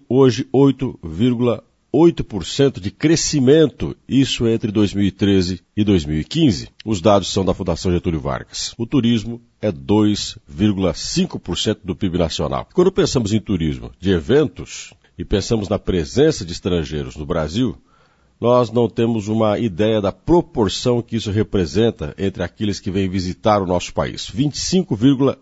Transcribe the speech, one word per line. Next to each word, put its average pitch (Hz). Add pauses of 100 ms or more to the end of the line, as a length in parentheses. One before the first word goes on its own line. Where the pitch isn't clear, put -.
hoje 127
oito 135
vírgula 113 (320)
oito 160
por 95
cento 139
de 95
crescimento, 147 (100)
isso 123
entre 113
dois 101
mil 101
e 95
treze 92 (160)
e 104
dois 98
mil 76
e -
quinze. 98 (160)
Os 104
dados 101
são 98
da 90
Fundação 90
Getúlio 85
Vargas. 64
O 117
turismo 117 (200)
é 107
dois 101 (100)
vírgula 92
cinco -
por 85
cento -
do 90
pib 87
nacional. 73
Quando 180
pensamos 123
em 107
turismo 78
de 90
eventos 95 (240)
e 87
pensamos 104
na 101
presença 101
de 82
estrangeiros 76
no 76
Brasil, 82 (640)
nós 120
não 117
temos 113
uma 107
ideia 107
da 95
proporção 127
que 113
isso 107
representa 95
entre 92
aqueles 98
que -
vêm 95
visitar 95
o 92
nosso 90
país. -
Vinte 135
e -
cinco 180
vírgula 131